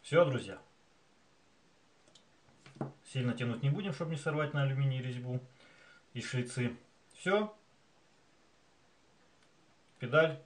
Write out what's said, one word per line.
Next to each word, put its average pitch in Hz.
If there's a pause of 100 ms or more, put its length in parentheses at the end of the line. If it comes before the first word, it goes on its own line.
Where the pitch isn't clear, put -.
Все, 165
друзья. 127 (2500)
Сильно 123
тянуть 117
не 143
будем, 190
чтобы 160
не 156
сорвать 151
на 143
алюминий 135
резьбу 123 (760)
и 120
шлицы. 123 (380)
Все. 202 (2500)
Педаль. 147